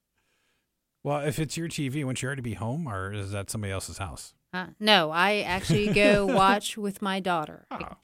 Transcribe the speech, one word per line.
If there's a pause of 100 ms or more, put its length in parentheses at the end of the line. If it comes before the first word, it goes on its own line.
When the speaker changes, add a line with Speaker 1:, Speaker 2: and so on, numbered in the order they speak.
(1040)
Speaker 1:
Well,
if
it's
your
T
V,
wouldn't
you
already
be
home,
or
is
that
somebody
else's
house? (180)
Speaker 2:
Uh, (140)
no,
I
actually
go
Speaker 1:
<laughs>
Speaker 2:
watch
with
my
daughter.
Speaker 1:
Oh. (240)